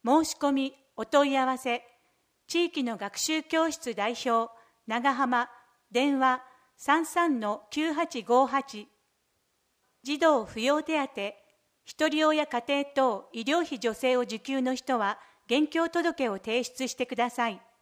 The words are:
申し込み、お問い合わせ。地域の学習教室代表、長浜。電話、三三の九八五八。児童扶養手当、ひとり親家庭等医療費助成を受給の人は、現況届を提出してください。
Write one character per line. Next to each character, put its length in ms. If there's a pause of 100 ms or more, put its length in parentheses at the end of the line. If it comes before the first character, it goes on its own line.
申 180
し 160
込 120
み、 240 (200)
お 100
問 260
い 60
合 80
わ 120
せ。 260 (640)
地 180
域 180
の 140
学 200
習 240
教 300
室 240
代 160
表、 400 (340)
長 300
浜。 340 (420)
電 280
話、 240 (340)
三 280
三 340
の 320
九 220
八 300
五 220
八。 420 (1160)
児 160
童 240
扶 160
養 240
手 240
当、 260 (520)
ひ 100
と 140
り 160
親 200
家 220
庭 180
等 460
医 100
療 200
費 160
助 160
成 240
を 40
受 180
給 220
の 140
人 240
は、 180 (300)
現 240
況 180
届 380
を 100
提 260
出 240
し 80
て 100
く 100
だ 140
さ 200
い。 120 (200)